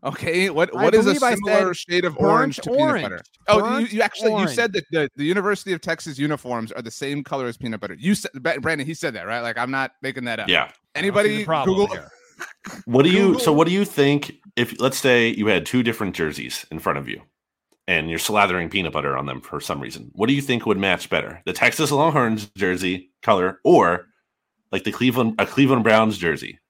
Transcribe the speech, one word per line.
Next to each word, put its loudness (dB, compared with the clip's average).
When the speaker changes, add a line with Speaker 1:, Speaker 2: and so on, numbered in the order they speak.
Speaker 1:
Okay, -2
what, 0
Speaker 2:
I 0
Speaker 1:
what 4
is 6
a 4
Speaker 2:
believe 2
I 4
Speaker 1:
similar 2
Speaker 2:
said -10
Speaker 1:
shade -2
of -2
Speaker 2:
burnt 4
Speaker 1:
orange 2
to -8
peanut 2
Speaker 2:
orange. 2
Speaker 1:
butter? -8
Oh, 6
you, 4
Speaker 2:
Burnt -2
Speaker 1:
you 0
actually, 0
you 0
Speaker 2:
orange. 0
Speaker 1:
said 0
that -2
the, 0
the -4
University -2
of -4
Texas -8
uniforms -4
are -12
the -10
same -6
color -6
as -8
peanut -8
butter. -10
You 0
said, -8
Ba-, -4
Brandon, -4
he -8
said -6
that, -10
right? -4
Like, -6
I'm -2
not -4
making -8
that -6
up. -8
Speaker 3:
Yeah. -2
Speaker 1:
Anybody 0
Speaker 2:
I -4
don't -4
see -6
the -8
problem 0
Speaker 1:
Google? -2
Speaker 2:
here. -16
Speaker 3:
What 4
do 6
you, 6
Speaker 1:
Google. 4
Speaker 3:
so 4
what 4
do 0
you 2
think 0
if, -4
let's 0
say 4
you -2
had 2
two 0
different -2
jerseys -6
in -10
front -2
of -10
you -10
and 0
you're -4
slathering 2
peanut -2
butter -2
on -4
them -8
for -10
some -6
reason? -14
What -2
do 4
you 0
think -2
would 0
match 0
better? -4
The -6
Texas 0
Longhorns 2
jersey -2
color 2
or, 4
like, -4
the -6
Cleveland, 0
a 2
Cleveland 4
Browns 4
jersey? -4